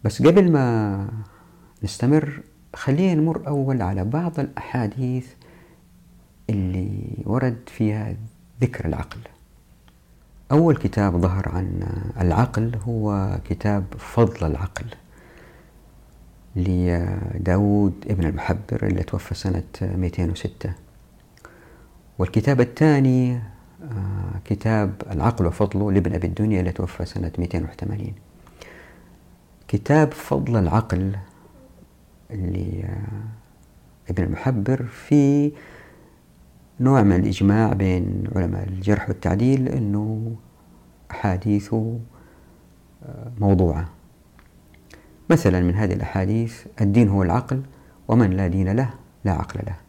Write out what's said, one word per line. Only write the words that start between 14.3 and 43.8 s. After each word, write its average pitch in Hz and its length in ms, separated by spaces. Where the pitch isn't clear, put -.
العقل 82 400
لداود 92 1500
ابن 92 160
المحبر 92 600
اللي 92 160
توفى - 320
سنة 92 300
مائتين 92 480
وستة، - 420
والكتاب 113 420
الثاني، 127 760
آه، 98 1080
كتاب 104 680
العقل 98 360
وفضله 101 460
لابن 90 220
أبي 87 120
الدنيا 101 340
اللي 87 120
توفى 90 320
سنة 90 340
مائتين 87 260
وثمانين. - 500
كتاب 147 440
فضل 135 440
العقل 95 600
لابن 92 1900
المحبر 123 580
في 143 680
نوع 127 220
من 98 140
الإجماع 101 560
بين 95 520
علماء 92 320
الجرح 95 400
والتعديل 123 600
إنه 110 680
أحاديثه، 107 880
آه، 117 340
موضوعة. 87 500